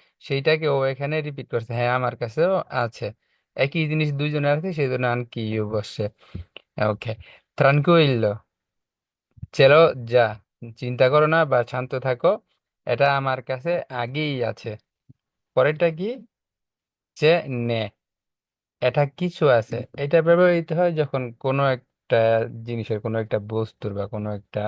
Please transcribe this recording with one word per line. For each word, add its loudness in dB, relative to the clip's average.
সেইটাকে 0
ও 2
এখানে -4
রিপিট -10
করছে, -6
"হ্যাঁ, 0
আমার -2
কাছেও -2
আছে।" -4
একই 0
জিনিস 0
দুইজনের -2
আছে, -2
সেই -2
জন্য -2
anche -4
io -2
বসছে। -4
ওকে, -2
tranquillo, 4
"Ce 2
l'ho 8
già।" 4
চিন্তা 0
করো 4
না 2
বা 2
শান্ত -8
থাকো, 0
এটা 2
আমার -2
কাছে -6
আগেই -4
আছে। -6
পরেরটা 2
কি? -6
"Ce 0
n'è।" -2
এটা 2
কিছু -4
আছে। 2
এটা 0
ব্যবহৃত 4
হয় 0
যখন -2
কোনো -2
একটা -4
জিনিসের, -4
কোনো -4
একটা -4
বস্তুর -6
বা -6
কোনো -8
একটা, -8